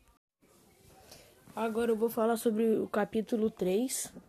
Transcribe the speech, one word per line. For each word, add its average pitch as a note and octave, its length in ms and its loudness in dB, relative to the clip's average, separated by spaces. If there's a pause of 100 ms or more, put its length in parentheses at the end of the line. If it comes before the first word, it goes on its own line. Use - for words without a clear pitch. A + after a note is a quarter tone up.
(1500)
Agora A3+ 380 -2
eu A3+ 60 2
vou A3+ 120 0
falar A3+ 280 0
sobre A3 420 2
o - 80 -2
capítulo A3 640 0
três, G#3 640 -2 (160)